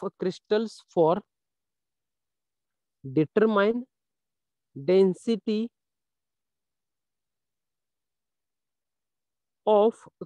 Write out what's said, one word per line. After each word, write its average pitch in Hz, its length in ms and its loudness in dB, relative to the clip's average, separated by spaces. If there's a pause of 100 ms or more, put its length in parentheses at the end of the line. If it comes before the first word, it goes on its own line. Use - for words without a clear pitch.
(180)
crystals 208 680 -6
for, 170 320 0 (2000)
determine 214 640 0 (1080)
density 208 760 0 (4000)
of 214 300 4 (300)